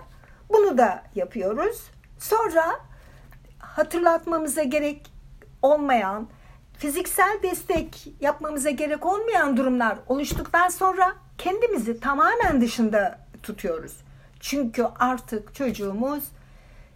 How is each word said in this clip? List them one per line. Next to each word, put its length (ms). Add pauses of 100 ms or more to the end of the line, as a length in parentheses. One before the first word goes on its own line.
(480)
bunu 300
da 240 (120)
yapıyoruz. 760 (280)
Sonra 460 (960)
hatırlatmamıza 1040
gerek 500 (500)
olmayan, 680 (500)
fiziksel 640
destek 640 (120)
yapmamıza 500
gerek 360
olmayan 500
durumlar 500
oluştuktan 600
sonra 460 (240)
kendimizi 600
tamamen 600
dışında 580 (240)
tutuyoruz. 540 (440)
Çünkü 460 (120)
artık 560
çocuğumuz 720 (720)